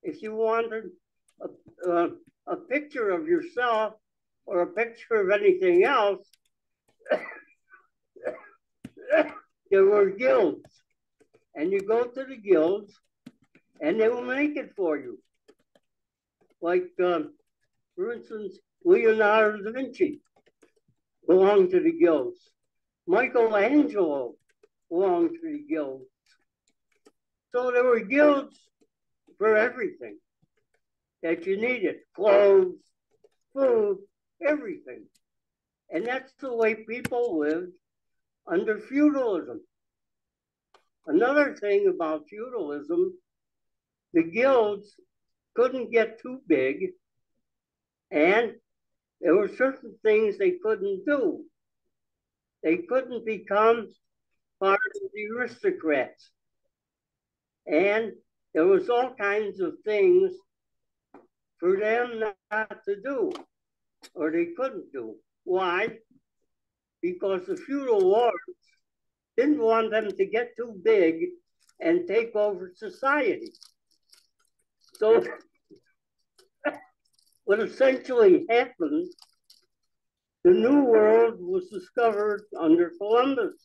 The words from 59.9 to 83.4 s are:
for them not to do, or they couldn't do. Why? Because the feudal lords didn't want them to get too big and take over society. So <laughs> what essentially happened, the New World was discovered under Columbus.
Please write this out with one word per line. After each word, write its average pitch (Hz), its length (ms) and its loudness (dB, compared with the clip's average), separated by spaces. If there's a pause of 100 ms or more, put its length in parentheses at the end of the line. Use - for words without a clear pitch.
for 185 180 0
them 226 460 -2 (280)
not 214 360 -8
to 202 140 -6
do, 262 320 -4 (840)
or 160 160 -4
they 170 160 -2 (100)
couldn't 247 360 -8
do. 113 240 -12 (280)
Why? 185 540 -2 (1040)
Because 185 440 -4
the 190 100 -6
feudal 262 440 -2
lords 202 360 4 (1000)
didn't 285 240 2
want 226 300 2
them 208 200 -2
to 190 160 -2
get 240 300 -6
too 247 260 -12
big 185 440 4 (540)
and 339 280 0
take 226 260 -2
over 196 400 -4
society. 262 800 -4 (1400)
So 427 300 2 (1400)
<laughs> - 800 -12
what 208 160 2
essentially 240 880 4
happened, 240 640 -2 (1300)
the - 60 8
New 254 340 4
World 220 540 4
was 180 300 -4
discovered 208 760 -2 (140)
under 170 400 2
Columbus. 233 560 0 (100)